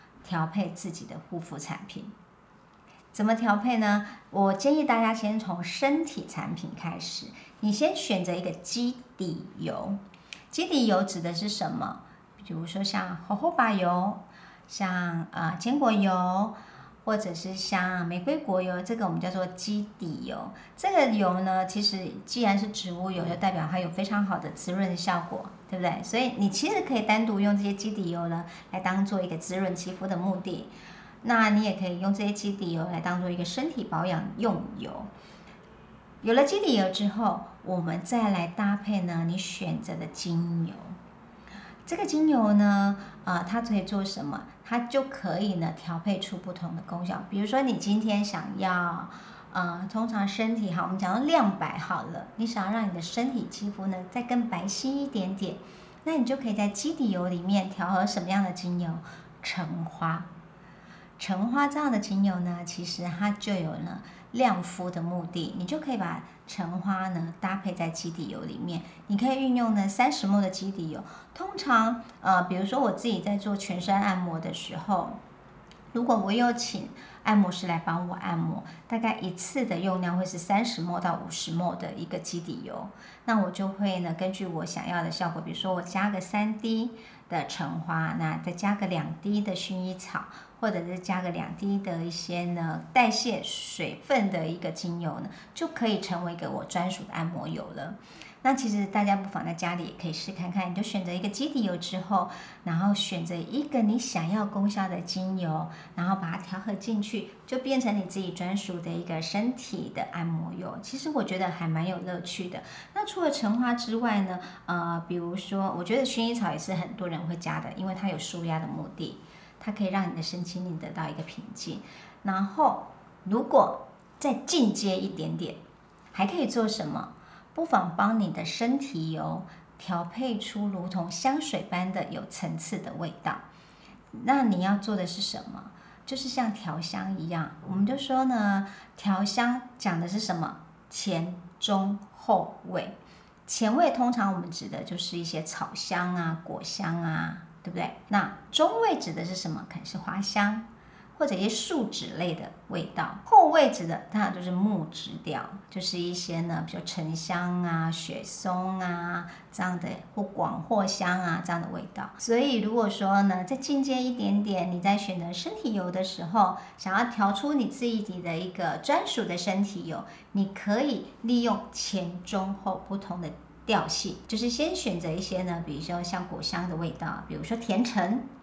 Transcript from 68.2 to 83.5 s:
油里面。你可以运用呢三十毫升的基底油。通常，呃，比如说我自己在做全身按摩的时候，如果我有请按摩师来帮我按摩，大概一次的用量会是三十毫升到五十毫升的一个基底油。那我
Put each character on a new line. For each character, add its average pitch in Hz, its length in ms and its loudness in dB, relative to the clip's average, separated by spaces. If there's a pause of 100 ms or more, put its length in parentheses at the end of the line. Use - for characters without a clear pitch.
油 - 140 -8
里 - 140 -8
面。 175 260 -4 (260)
你 202 80 4
可 247 160 4
以 269 100 2
运 262 140 4
用 226 180 4
呢 202 140 4
三 247 240 4
十 - 160 0
毫 202 60 6
升 202 80 6
的 190 60 2
基 190 220 -4
底 165 200 -4
油。 - 120 -6 (320)
通 381 220 -6
常， 233 480 4 (160)
呃， 180 240 6
比 180 100 -2
如 185 100 0
说 240 140 0
我 233 140 4
自 233 160 -2
己 202 100 2
在 208 180 0
做 202 200 -2
全 180 240 -4
身 196 200 0
按 202 160 2
摩 175 220 -2
的 - 160 -4
时 - 220 -8
候， - 420 0 (720)
如 240 120 0
果 233 120 4
我 196 140 2
有 240 220 6
请 - 360 -6 (360)
按 214 120 6
摩 185 140 8
师 180 160 -4
来 170 180 0
帮 175 240 0
我 180 60 -6
按 180 240 -2
摩， 165 240 0 (240)
大 233 120 -2
概 226 200 0
一 185 160 -4
次 - 320 0
的 180 140 -2
用 185 200 2
量 175 160 0
会 185 80 2
是 175 140 -6
三 208 260 2
十 165 200 -2
毫 175 160 -2
升 - 20 -2
到 170 240 0
五 - 20 -10
十 165 300 -4
毫 175 140 2
升 180 80 -8
的 170 140 -6
一 170 100 -8
个 170 160 -6
基 170 200 -6
底 160 240 -8
油。 - 240 -8 (360)
那 220 160 4
我 185 100 2